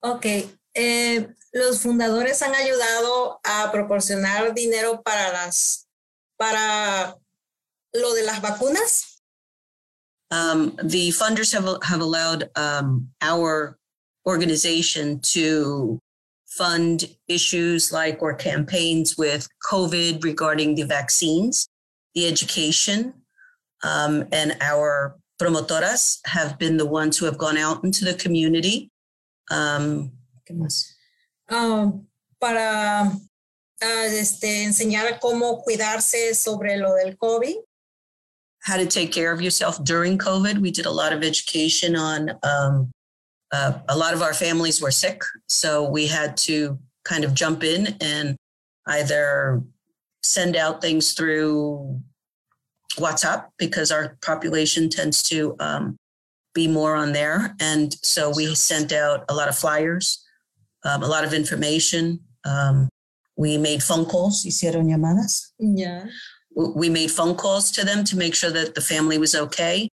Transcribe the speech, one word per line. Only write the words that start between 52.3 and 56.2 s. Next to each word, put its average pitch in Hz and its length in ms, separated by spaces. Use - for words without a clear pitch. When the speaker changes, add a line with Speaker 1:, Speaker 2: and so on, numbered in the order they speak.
Speaker 2:
WhatsApp, 160 480
because 160 340
our 151 300
population 160 680
tends 156 320
to, 156 380
um, 147 360